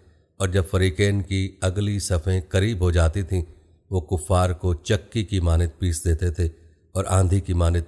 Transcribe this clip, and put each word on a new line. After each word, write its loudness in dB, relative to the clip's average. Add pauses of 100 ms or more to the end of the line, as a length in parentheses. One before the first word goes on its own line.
(400)
और -2
जब 0
फरीकैन 0
की -4
अगली -2
सफ़ें 0
करीब -2
हो 2
जाती 2
थीं, -2 (480)
वो -2
कुफार 0
को -2
चक्की -2
की -2
मानद 2
पीस -2
देते 0
थे 0 (460)
और -2
आंधी 4
की -4
मानद 2